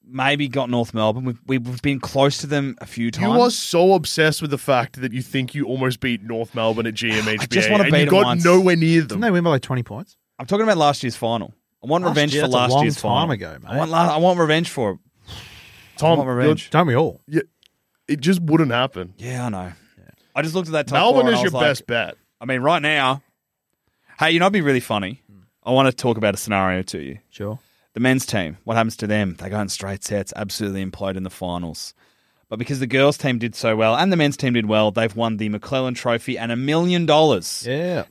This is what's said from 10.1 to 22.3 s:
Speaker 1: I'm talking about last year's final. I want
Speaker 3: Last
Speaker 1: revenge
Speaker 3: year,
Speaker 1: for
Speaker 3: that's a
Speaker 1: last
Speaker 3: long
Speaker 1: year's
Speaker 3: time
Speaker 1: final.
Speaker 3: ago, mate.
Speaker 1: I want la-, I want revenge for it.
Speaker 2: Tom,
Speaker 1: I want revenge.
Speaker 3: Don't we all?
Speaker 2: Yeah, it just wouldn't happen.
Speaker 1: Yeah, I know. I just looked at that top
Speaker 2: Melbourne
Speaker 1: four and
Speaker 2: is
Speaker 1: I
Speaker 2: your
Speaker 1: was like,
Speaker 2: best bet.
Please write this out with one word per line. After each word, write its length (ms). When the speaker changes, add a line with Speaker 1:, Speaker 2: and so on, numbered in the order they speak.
Speaker 1:
I'm 80
talking 180
about 140
last 240
year's 140
final. 400
I 40
want 160
Speaker 3:
Last 80
Speaker 1:
revenge 240
Speaker 3:
year, 80
Speaker 1:
for 60
Speaker 3:
that's 40
a 40
Speaker 1:
last 160
Speaker 3:
long 100
Speaker 1:
year's 140
Speaker 3:
time 40
Speaker 1:
final. 300
Speaker 3:
ago, 320
mate. 80
Speaker 1:
I 60
want 120
la-, 240
I 40
want 220
revenge 300
for 220
it. 80
Speaker 2:
Tom, 220
Speaker 1:
I 40
want 140
revenge. 320
Speaker 3:
Don't 160
we 100
all? 320
Speaker 2:
Yeah, 140
it 120
just 200
wouldn't 320
happen. 460
Speaker 1:
Yeah, 300
I 20
know. 220
I 80
just 100
looked 140
at 60
that 120
top 120
Speaker 2:
Melbourne 240
Speaker 1:
four 100
and 20
Speaker 2:
is 60
Speaker 1:
I 20
Speaker 2:
your 40
Speaker 1:
was 100
like, 100
Speaker 2:
best 220
bet. 280